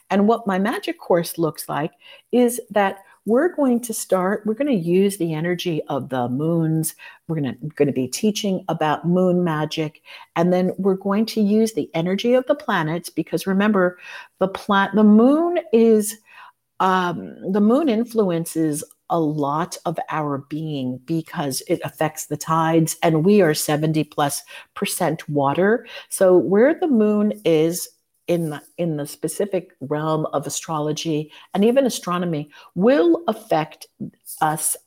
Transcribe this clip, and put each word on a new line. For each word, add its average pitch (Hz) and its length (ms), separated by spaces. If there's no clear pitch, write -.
And 202 180
what 233 200
my 190 100
magic 311 400
course 170 400
looks 160 300
like 151 240
is 240 280
that 196 320
we're 285 260
going 254 280
to 233 120
start, 190 540
we're 220 80
gonna 285 160
use 190 460
the 165 180
energy 170 540
of 139 200
the 123 200
moons. 160 680
We're 160 80
gonna, 139 220
gonna 143 160
be 127 160
teaching 202 600
about 151 380
moon 180 380
magic. 156 580
And 170 160
then 185 280
we're 190 160
going 196 320
to 220 140
use 214 320
the - 200
energy 190 400
of 254 140
the 285 80
planets, 175 560
because - 340
remember, 190 540
the 185 80
pla-, 196 480
the 214 80
moon 277 560
is, 220 460
um, 175 720
the 202 100
moon 262 280
influences 170 960
a 170 60
lot 151 640
of 165 140
our 147 280
being 143 600
because 156 680
it 170 160
affects - 440
the 147 100
tides, 160 640
and 160 220
we 208 160
are 156 120
seventy 156 520
plus 147 360
percent 165 540
water. 156 580
So 180 300
where 196 360
the 339 140
moon 214 460
is 165 460
in 170 240
the, 143 100
in 170 180
the 143 100
specific 175 760
realm 156 460
of 147 200
astrology 151 840
and 196 120
even 262 200
astronomy 175 640
will 311 520
affect 165 600
us 156 480